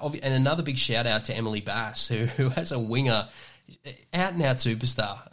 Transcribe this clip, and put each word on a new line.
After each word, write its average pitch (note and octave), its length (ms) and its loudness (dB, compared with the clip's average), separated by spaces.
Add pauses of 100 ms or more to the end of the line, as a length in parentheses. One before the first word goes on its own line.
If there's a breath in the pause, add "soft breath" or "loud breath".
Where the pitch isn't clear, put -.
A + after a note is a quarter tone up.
obvi-, D3+ 220 -6
and C3+ 100 0
another C#3+ 300 2
big C#3 160 -4
shout A#2 260 0
out G#2+ 200 2
to G#2 100 -4
Emily G#2+ 260 -2
Bass, G#2+ 460 -2
who, A#2 180 2
who C3 240 2
has E3 220 -2
a C3 80 -2
winger, A2+ 480 2 (840 loud breath)
out F#3 180 2
and E3+ 120 0
out C3 120 4
superstar, A2+ 680 0 (120)